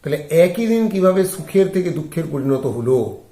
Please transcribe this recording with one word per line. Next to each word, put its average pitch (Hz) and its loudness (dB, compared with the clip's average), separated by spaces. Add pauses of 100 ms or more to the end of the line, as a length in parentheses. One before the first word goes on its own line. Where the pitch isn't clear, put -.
তাহলে 147 -4 (120)
একই 180 2
দিন 226 2
কিভাবে 185 2
সুখের 190 0
থেকে 180 -2
দুঃখের 156 -4
পরিণত 135 -2
হলো 117 -2 (140)